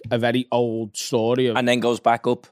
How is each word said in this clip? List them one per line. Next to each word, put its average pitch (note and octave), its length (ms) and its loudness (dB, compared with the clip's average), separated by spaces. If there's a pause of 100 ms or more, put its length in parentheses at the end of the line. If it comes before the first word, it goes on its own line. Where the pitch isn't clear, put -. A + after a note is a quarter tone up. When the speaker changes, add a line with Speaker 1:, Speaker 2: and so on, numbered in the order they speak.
Speaker 1:
a A#2+ 80 0
very A#2+ 340 0
old A2+ 460 -2
story B2 500 0
of A2+ 80 0
Speaker 2:
And B2 120 2
then B2 120 2
goes A#2 200 0
back A#2 260 2
up. A#2+ 260 -4